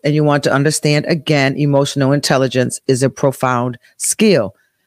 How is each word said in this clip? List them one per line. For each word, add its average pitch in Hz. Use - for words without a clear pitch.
and 147
you 151
want 147
to 110
understand, 147
again, 139
emotional 139
intelligence 131
is 131
a 131
profound 123
skill, 156